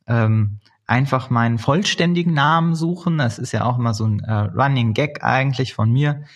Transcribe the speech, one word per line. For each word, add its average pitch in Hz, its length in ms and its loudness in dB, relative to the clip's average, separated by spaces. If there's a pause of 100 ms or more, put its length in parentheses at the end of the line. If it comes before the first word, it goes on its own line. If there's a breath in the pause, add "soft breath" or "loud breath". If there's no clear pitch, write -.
Ähm, 110 520 2 (280 soft breath)
einfach 131 420 0
meinen 117 280 0
vollständigen 175 760 0
Namen 165 420 2
suchen. 165 440 -2
Das 117 200 -2
ist 123 140 -6
ja 107 100 -2
auch 120 140 0
immer 117 160 0
so 110 120 -2
ein, 104 160 0
äh, 110 120 -4
Running 117 600 0
Gag 147 300 -2
eigentlich 131 500 0
von 113 180 0
mir. 147 320 0 (120)